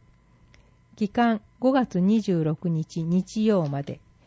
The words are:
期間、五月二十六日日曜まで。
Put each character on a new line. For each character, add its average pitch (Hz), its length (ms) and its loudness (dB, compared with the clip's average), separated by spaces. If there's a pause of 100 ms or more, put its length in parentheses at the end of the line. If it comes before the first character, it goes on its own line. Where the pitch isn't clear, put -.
(960)
期 208 120 -2
間、 226 320 0 (200)
五 262 120 2
月 247 280 0
二 208 200 4
十 175 220 0
六 156 260 -2
日 160 340 -4
日 185 420 -2
曜 190 240 2
ま 143 140 -4
で。 - 180 -12 (260)